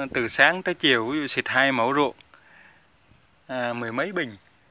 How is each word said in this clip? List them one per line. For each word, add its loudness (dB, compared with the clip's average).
từ -2
sáng 4
tới -2
chiều, 2
ví -4
dụ -4
xịt -2
hai 2
mẫu 0
ruộng, 0
à, -4
mười -6
mấy -4
bình, -6